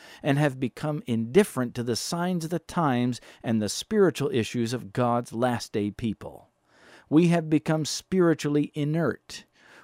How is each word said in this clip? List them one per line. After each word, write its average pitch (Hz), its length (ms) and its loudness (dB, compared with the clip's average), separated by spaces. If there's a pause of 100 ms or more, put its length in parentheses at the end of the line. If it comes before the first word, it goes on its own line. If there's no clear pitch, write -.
(220)
and 139 160 0
have 143 220 2
become 147 480 -4
indifferent 123 680 0
to 120 80 -4
the 117 120 -2
signs 175 500 -2
of 151 40 -6
the 170 100 -2
times 123 600 0 (220)
and 113 200 0
the 104 80 -2
spiritual 170 640 2
issues 117 420 -2
of 117 200 -8
God's 120 400 0
last 120 380 -2
day 104 180 -2
people. - 600 -8 (600)
We 165 200 6
have 165 200 0
become 156 360 2
spiritually 151 920 0
inert. 151 680 -2 (380)